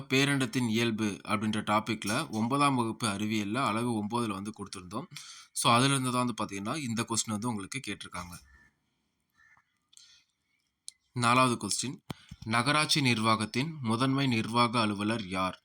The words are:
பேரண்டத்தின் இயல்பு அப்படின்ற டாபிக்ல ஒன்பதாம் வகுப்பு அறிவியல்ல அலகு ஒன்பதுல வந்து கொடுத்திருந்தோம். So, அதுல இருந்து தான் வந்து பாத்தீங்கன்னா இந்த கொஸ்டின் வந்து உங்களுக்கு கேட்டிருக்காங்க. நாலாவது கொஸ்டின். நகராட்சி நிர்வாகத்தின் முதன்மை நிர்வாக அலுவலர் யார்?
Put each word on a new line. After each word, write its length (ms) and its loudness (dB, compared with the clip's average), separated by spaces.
பேரண்டத்தின் 640 2
இயல்பு 400 0
அப்படின்ற 420 -2
டாபிக்ல 500 0
ஒன்பதாம் 480 2
வகுப்பு 300 -2
அறிவியல்ல 560 -2
அலகு 300 0
ஒன்பதுல 420 -2
வந்து 160 -8
கொடுத்திருந்தோம். 540 -12
So, 160 -2
அதுல 220 6
இருந்து 200 0
தான் 120 2
வந்து 140 -2
பாத்தீங்கன்னா 440 -4
இந்த 220 -2
கொஸ்டின் 320 -2
வந்து 140 -4
உங்களுக்கு 300 -8
கேட்டிருக்காங்க. 540 -10
நாலாவது 400 6
கொஸ்டின். 400 -4
நகராட்சி 560 2
நிர்வாகத்தின் 680 2
முதன்மை 460 2
நிர்வாக 520 2
அலுவலர் 480 0
யார்? 360 -2